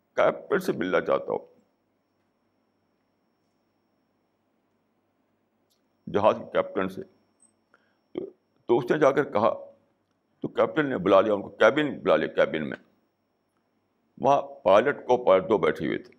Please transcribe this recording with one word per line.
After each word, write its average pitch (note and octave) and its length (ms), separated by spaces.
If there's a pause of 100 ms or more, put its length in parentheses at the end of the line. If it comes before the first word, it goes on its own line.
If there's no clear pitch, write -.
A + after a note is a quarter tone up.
(140)
کیپٹن - 460
سے - 120
ملنا F2+ 280
چاہتا C2+ 320
ہوں، - 220 (4000)
جہاز G#2+ 260
کے G#2+ 140
کیپٹن F#2 360
سے۔ - 140 (1120)
تو، - 80 (460)
تو A#2+ 120
اس C3 120
نے D#3 80
جا C#3+ 120
کر C#3+ 220
کہا، G#2+ 220 (840)
تو - 80
کیپٹن C#3+ 400
نے A#2 100
بلا F#2+ 220
لیا G#2 140
ان G2 80
کو، - 60
کیبن B2+ 500
بلا E2+ 180
لیا، D2+ 120
کیبن D2+ 400
میں۔ B1 80 (1400)
وہاں C#3 240 (200)
پائلٹ، A2+ 440
کو B2 180
پائلٹ F#2+ 240
دو G#2+ 100
بیٹھے D#2+ 280
ہوئے G#1 120
تھے۔ - 200